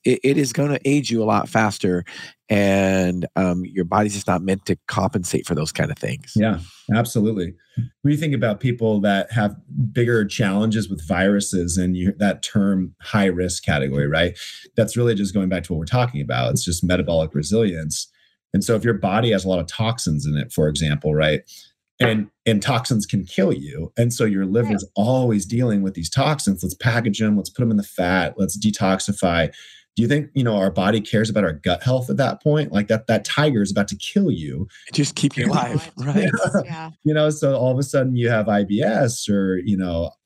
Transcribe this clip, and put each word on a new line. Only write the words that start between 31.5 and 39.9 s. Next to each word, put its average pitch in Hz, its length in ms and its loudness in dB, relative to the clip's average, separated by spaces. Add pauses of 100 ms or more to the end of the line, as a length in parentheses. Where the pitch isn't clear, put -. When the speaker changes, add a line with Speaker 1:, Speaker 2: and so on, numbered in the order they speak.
Speaker 2:
gut 85 300 -2
health 127 260 0
at 101 80 0
that - 240 0
point? 151 320 2
Like, 101 140 0
that, 110 200 2
that 110 160 2
tiger 143 380 2
is 101 100 0
about 101 180 0
to 101 60 -8
kill 190 360 0
you. 76 360 -6 (240)
Speaker 1:
Just - 240 -2
keep - 220 -2
you 123 80 -2
alive, 143 480 0
Speaker 3:
<laughs> - 40 -18
Speaker 1:
right? 147 320 0 (180)
Speaker 2:
<laughs> - 180 0
Speaker 3:
Yeah. 160 240 -10 (160)
Speaker 2:
You 151 80 4
know, 151 160 2
so 147 260 0
all 127 160 2
of 127 60 0
a 139 60 0
sudden 131 320 0
you 120 140 2
have 110 200 2
I 104 160 2
B 101 160 0
S 156 480 0
or, 98 340 0
you 101 140 0
know, 87 340 -2 (140)